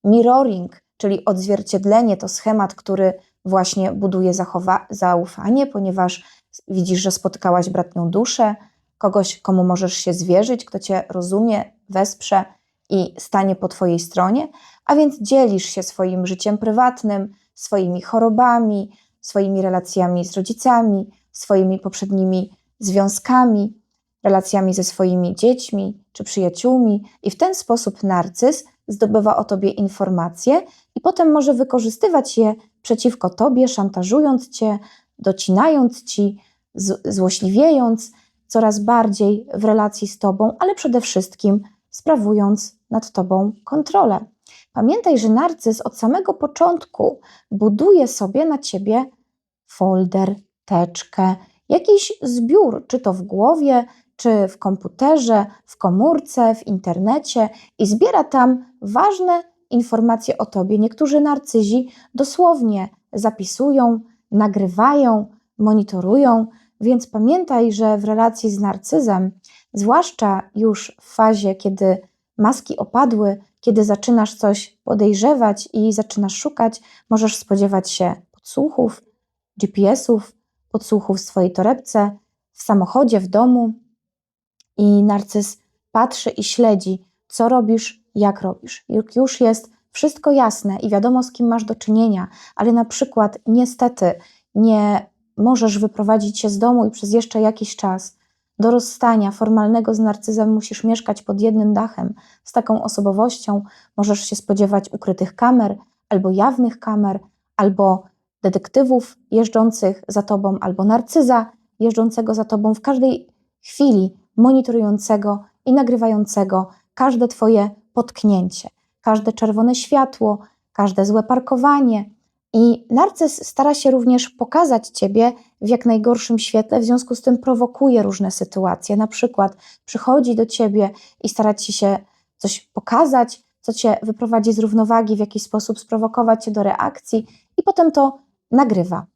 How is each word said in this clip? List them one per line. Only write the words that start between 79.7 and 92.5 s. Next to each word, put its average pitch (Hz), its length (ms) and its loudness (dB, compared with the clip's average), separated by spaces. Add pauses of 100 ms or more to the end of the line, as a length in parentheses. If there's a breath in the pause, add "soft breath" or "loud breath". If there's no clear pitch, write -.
S-ów, 240 420 0 (400)
podsłuchów 208 440 -2
w 190 40 -8
swojej 180 320 -2
torebce, 208 640 -2 (340)
w - 100 -20
samochodzie, 220 580 2
w 185 80 -8
domu. 233 440 2 (1040)
I 208 260 4
narcyz 202 560 -2 (340)
patrzy 240 380 -2
i 208 140 -10
śledzi, 196 600 0 (240)
co 233 200 -2
robisz, 226 560 0 (100)
jak 202 280 0
robisz. - 460 -10
Jak 226 280 -4
już 262 240 0
jest 226 300 0 (220)
wszystko 302 400 -2
jasne 214 440 0
i 214 140 -6
wiadomo, 240 320 2
z 247 100 -10
kim 240 140 -2
masz 226 180 -2
do 220 100 -8
czynienia, 214 540 0 (280 loud breath)